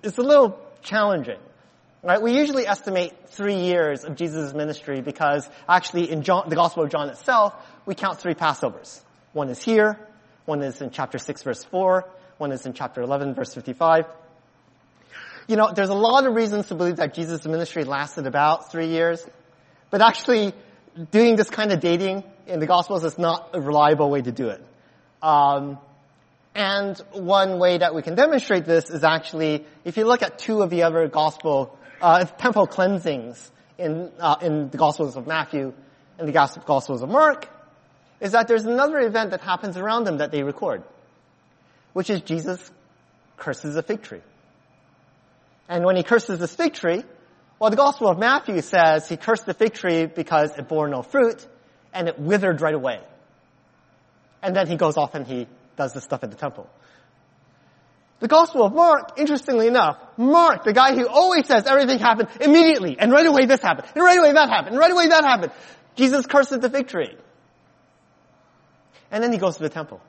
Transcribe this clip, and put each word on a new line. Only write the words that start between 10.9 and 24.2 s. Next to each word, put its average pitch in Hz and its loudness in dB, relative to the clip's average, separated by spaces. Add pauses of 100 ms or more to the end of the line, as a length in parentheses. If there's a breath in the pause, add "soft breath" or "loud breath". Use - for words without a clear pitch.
chapter 135 -10
six, - -12
verse - -8
four, 185 0 (320 loud breath)
one 143 -8
is 131 -10
in 127 -10
chapter 127 -12
eleven, 139 -6
verse - -10
fifty-five. 160 0 (1400 loud breath)
You 226 0
know, 214 2
there's 190 0
a 196 -2
lot 247 4
of 233 0
reasons 214 -2
to 190 -8
believe 175 -2
that 147 -4
Jesus' 165 -8
ministry 160 -6
lasted 139 -8
about 147 0
three 165 -6
years, 165 -2 (640 soft breath)
but 202 2
actually 220 2 (580 soft breath)
doing 226 4
this 208 0
kind 214 -2
of 170 0
dating 190 -2 (220)
in 180 -6
the 156 -2
Gospels 175 0
is 156 -6
not 170 -4
a 180 -6
reliable 147 2
way 143 -2